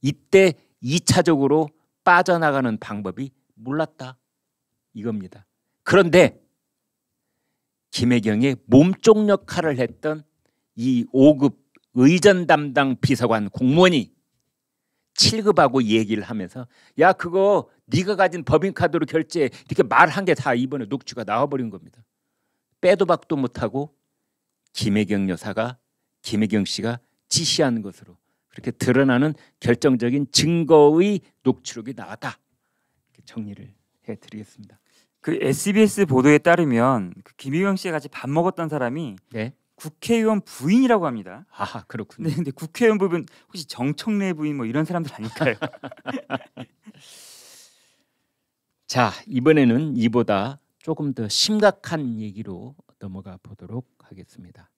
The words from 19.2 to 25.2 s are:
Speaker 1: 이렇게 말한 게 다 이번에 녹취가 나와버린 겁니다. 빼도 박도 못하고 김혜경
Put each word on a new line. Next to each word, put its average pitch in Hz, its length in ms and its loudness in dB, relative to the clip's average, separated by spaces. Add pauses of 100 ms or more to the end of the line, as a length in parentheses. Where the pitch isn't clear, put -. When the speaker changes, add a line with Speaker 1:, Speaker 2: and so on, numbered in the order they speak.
Speaker 1:
이렇게 - 140 0
말한 156 420 2
게 185 80 0
다 139 200 -2
이번에 131 320 -4
녹취가 120 400 -10
나와버린 127 440 -4
겁니다. - 340 -20 (760)
빼도 185 260 2
박도 165 300 -2
못하고 131 580 -6 (800)
김혜경 101 560 -2